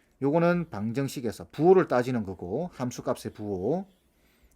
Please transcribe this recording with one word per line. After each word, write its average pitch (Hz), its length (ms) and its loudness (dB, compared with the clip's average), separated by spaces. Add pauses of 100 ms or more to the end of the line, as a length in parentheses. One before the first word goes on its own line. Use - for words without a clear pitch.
(220)
요거는 170 480 2
방정식에서 113 800 -4
부호를 175 360 6
따지는 123 360 0
거고 95 480 -6
함수값의 123 600 -6
부호, 104 540 -4 (680)